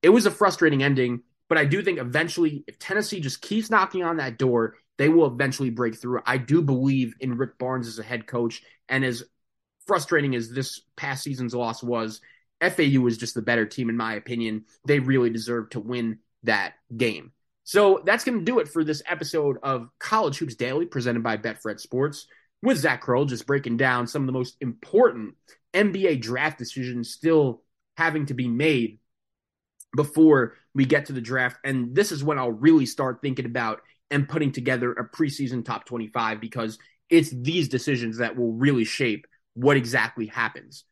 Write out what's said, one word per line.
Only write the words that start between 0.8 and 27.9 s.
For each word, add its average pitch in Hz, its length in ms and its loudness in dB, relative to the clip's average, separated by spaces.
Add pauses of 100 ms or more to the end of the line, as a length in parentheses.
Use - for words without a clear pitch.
ending, 127 400 0 (260)
but 160 80 2
I 151 80 4
do 165 180 0
think 180 160 0
eventually, 151 680 -2
if - 120 -20
Tennessee 202 420 -4
just 135 200 -6
keeps 220 300 -4
knocking 190 320 0
on 170 160 -2
that 131 200 -6
door, 120 380 0 (220)
they 139 100 4
will 160 180 6
eventually 131 440 -2
break 117 240 -2
through. 123 320 -6
I 127 100 0
do 135 260 2
believe 135 580 0
in 123 180 -4
Rick 123 200 -6
Barnes 127 280 -4
as 113 120 -12
a 110 40 -10
head 117 240 -10
coach, 117 360 -4 (260)
and 131 160 0
as 120 200 -4 (600)
frustrating 151 480 0
as 113 160 -4
this 127 300 -8 (160)
past 139 260 -8
season's 123 320 -6
loss 117 280 -4
was, 113 380 -4 (400)
F 175 180 2
A 165 60 6
U 139 180 4
was 117 160 2
just 113 160 -8
the 117 80 -4
better 117 240 2
team, 117 220 -6
in 113 80 -2
my 113 180 -4
opinion. 110 500 -6 (220)
They 147 140 4
really 127 300 2
deserved 113 420 -4
to 117 80 -6
win 113 380 -4 (260)
that 101 300 0 (220)
game. 113 360 -4 (320)
So 196 400 4
that's 208 200 2
gonna 240 160 0
do 226 180 2
it 151 100 0
for 165 160 0
this 151 220 -4
episode 156 560 -2
of 131 260 -4 (100)
College 202 400 0
Hoops 135 160 -8
Daily, 135 320 -2
presented 120 360 -2
by 113 140 -2
Betfred 107 420 -8
Sports, 143 480 -6 (360)
with 233 160 2
Zach 139 220 0
Kroll, 127 240 2
just 127 220 -6
breaking 135 300 -2
down 123 300 2
some 143 160 -4
of 131 40 -2
the 131 60 -4
most 127 280 -6
important 120 720 0 (400)
N 196 180 2
B 190 140 0
A 160 100 2
draft 127 420 -4
decisions 123 540 -8
still 151 500 2 (340)